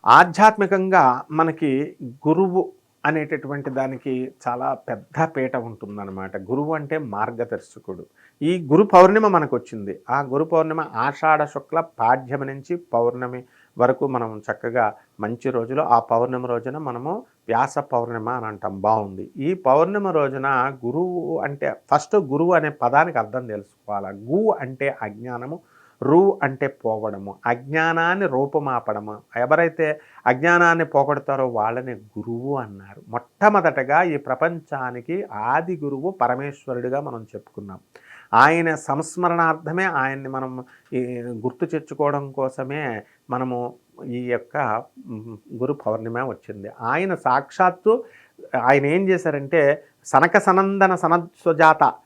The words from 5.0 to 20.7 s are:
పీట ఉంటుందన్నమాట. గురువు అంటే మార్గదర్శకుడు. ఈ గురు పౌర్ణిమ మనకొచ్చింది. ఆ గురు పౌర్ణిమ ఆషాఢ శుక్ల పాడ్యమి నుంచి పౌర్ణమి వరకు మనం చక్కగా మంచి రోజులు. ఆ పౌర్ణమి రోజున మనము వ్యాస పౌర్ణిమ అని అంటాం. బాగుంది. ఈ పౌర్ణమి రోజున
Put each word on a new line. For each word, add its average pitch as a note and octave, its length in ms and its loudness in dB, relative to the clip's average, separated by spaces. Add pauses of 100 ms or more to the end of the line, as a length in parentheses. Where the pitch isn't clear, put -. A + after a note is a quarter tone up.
పీట C3 200 -2
ఉంటుందన్నమాట. G2+ 800 -10
గురువు C3 380 -4
అంటే D3+ 240 -6
మార్గదర్శకుడు. A2 1080 -8 (360)
ఈ E3 300 -2
గురు F3+ 100 6
పౌర్ణిమ G3+ 440 8
మనకొచ్చింది. B2 760 -2 (100)
ఆ C3+ 100 0
గురు C#3 240 -2
పౌర్ణిమ D#3+ 360 -2
ఆషాఢ C#3+ 640 0
శుక్ల D3 360 -4 (200)
పాడ్యమి C3 460 0
నుంచి C3+ 300 -8 (160)
పౌర్ణమి B2 520 -2 (340)
వరకు C3 280 2
మనం A2+ 440 -4
చక్కగా A2+ 440 -2 (260)
మంచి A#2 300 -4
రోజులు. B2+ 320 -4
ఆ A#2+ 160 4
పౌర్ణమి B2 480 -2
రోజున B2 320 -6
మనము C3+ 340 -8 (360)
వ్యాస B2 300 0
పౌర్ణిమ A#2 500 -4
అని B2 180 -6
అంటాం. G2 340 -8
బాగుంది. G2+ 560 -2
ఈ D#3 180 -2
పౌర్ణమి F#3 580 2
రోజున C#3 340 0 (400)